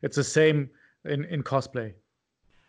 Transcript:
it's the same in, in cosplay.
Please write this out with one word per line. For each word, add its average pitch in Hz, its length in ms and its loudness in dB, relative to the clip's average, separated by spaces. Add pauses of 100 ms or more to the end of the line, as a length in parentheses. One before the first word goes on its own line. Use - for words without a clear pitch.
it's - 140 -6
the 143 80 2
same 151 460 4 (340)
in, 143 220 -4
in 165 160 -4
cosplay. 123 500 -4 (760)